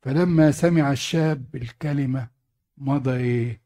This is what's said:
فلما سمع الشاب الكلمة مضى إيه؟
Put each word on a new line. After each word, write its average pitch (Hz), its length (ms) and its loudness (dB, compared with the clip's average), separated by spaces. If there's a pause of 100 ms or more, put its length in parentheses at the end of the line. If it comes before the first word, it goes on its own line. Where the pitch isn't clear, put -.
فلما 160 480 4
سمع 160 420 2
الشاب 151 640 -2
الكلمة 131 720 -6 (460)
مضى 135 400 -2
إيه؟ 120 500 -2